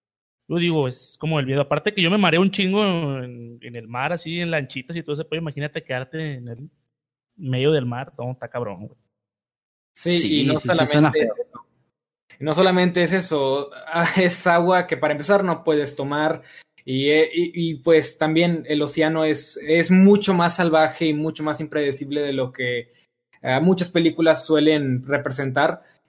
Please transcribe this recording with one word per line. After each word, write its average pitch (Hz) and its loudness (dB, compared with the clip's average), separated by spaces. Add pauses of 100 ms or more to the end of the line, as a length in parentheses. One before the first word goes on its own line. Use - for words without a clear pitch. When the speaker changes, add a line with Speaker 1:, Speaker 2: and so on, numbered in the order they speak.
(480)
Speaker 1:
Yo 160 -4
digo, 160 0
es - -14
como 156 -2
el 135 -2
miedo. 139 0
Aparte 151 -2
que 202 -2
yo 165 2
me 208 2
mareo 175 4
un 196 2
chingo 196 0 (360)
en, 120 -14
en 123 -16
el 113 -14
mar, 127 -4
así, 170 -8
en 175 -4
lanchitas 143 -6
y 165 -8
todo 147 -6
ese 151 -6
pedo. 156 -8
Imagínate 147 -8
quedarte 143 -8
en 120 -14
el 120 -16 (680)
medio 135 0
del 147 0
mar. 123 -8
No, 123 -8
está 127 -14
cabrón, 104 -10
güey. - -20 (960)
Speaker 2:
Sí, 175 -2
Speaker 3:
Sí, 143 0
Speaker 2:
y 135 2
no 143 2
Speaker 3:
sí, 156 0
sí, - -8
suena 165 2
Speaker 2:
solamente 147 4
Speaker 3:
feo. 110 -2
Speaker 2:
es - -8
eso. - -20 (760)
Y 131 -14
no 151 -2
solamente 180 2
es 170 -2
eso, 143 -2 (100)
<laughs> - -20
ah, 165 0
es 180 2
agua 175 4
que 156 -4
para 147 0
empezar 190 2
no 170 -2
puedes 147 0
tomar. 147 -2 (440)
Y, 131 0
eh, 156 4
y, 175 -2 (200)
y, 156 -6
pues 156 2
también 160 0
el 151 0
océano 156 0
es, 151 -4
es 165 2
mucho 196 6
más 170 2
salvaje 160 2
y 156 2
mucho 151 -4
más 151 -4
impredecible 143 -4
de 143 -4
lo 131 -4
que 123 -6 (520)
ah, 127 0
muchas 175 2
películas 165 2
suelen 151 2
representar, 139 -2 (260)